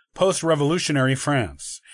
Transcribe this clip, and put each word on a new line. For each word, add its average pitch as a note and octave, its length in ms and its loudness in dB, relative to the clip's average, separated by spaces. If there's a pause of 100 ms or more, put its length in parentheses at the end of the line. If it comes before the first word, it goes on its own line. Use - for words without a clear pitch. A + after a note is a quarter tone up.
(140)
post-revolutionary D#3 1000 2
France, C3 680 -4 (140)